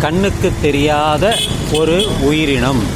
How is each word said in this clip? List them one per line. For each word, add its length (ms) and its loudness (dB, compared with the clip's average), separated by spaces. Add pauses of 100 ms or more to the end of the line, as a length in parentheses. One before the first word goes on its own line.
கண்ணுக்கு 460 0 (140)
தெரியாத 600 2 (540)
ஒரு 160 2 (340)
உயிரினம். 520 0 (140)